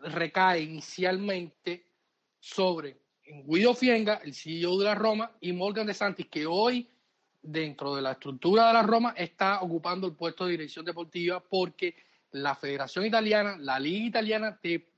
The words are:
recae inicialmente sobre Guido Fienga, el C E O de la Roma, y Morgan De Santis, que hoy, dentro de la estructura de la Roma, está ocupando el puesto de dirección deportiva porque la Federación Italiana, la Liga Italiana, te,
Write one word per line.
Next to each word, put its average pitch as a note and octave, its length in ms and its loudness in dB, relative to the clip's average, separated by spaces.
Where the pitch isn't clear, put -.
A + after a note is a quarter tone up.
recae E3+ 600 2
inicialmente F3+ 1200 -4
sobre E3 580 -2
Guido F#3+ 300 6
Fienga, A3 500 2
el - 80 -12
C D#3+ 280 -8
E E3+ 60 0
O F#3 120 2
de G3 60 2
la G#3 100 4
Roma, A3 460 0
y F3+ 120 -4
Morgan G3+ 360 -2
De G3 60 -4
Santis, F#3+ 340 -4
que D3+ 180 -4
hoy, A#3 420 2
dentro D3 540 -6
de C#3 60 -4
la C3 100 -2
estructura F3 560 4
de A3+ 60 6
la A#3 80 6
Roma, A3+ 340 4
está F#3+ 460 -2
ocupando F3 440 -4
el E3 80 -6
puesto E3 300 -6
de F3+ 80 -2
dirección D#3+ 320 -8
deportiva F3 560 -4
porque F3+ 560 -2
la C#3 240 -2
Federación C#3 500 -4
Italiana, G#3 540 2
la C3+ 220 -2
Liga F#3 260 -2
Italiana, G#3+ 560 -2
te, E3+ 360 -4